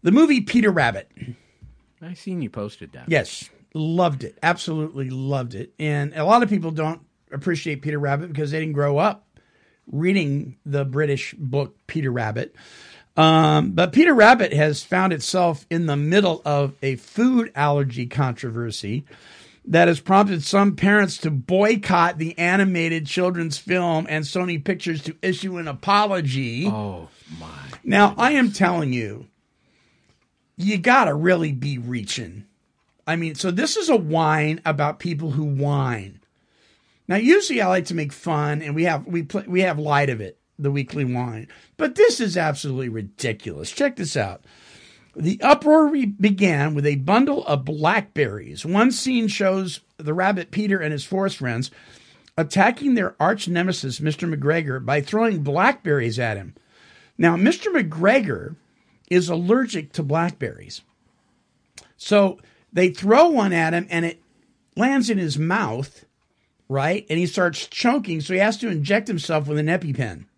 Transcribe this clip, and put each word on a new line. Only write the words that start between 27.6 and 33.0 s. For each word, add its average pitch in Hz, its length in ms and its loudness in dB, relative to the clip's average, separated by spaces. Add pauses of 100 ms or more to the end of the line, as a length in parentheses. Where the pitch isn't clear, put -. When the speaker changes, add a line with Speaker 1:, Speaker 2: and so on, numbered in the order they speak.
Speaker 1:
Now, 202 340 4
I 254 160 2
am 262 120 4
Speaker 2:
goodness. 202 140 -2
Speaker 1:
telling 170 340 0
you, 110 320 -8 (1300)
you 202 200 0
gotta 226 360 4
really 165 380 2
be 135 280 -4
reaching. 110 680 -8 (600)